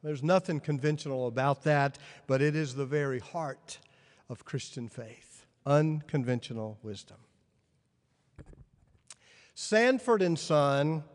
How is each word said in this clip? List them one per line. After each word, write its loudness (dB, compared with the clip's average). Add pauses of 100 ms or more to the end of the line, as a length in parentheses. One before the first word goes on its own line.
There's -4
nothing 2
conventional -2
about 0
that, 2 (300)
but 2
it 2
is -4
the -4
very -2
heart -10 (500)
of -12
Christian -8
faith, -18 (200)
unconventional 0
wisdom. -14 (2500)
Sanford 4
and 2
Son 2 (120)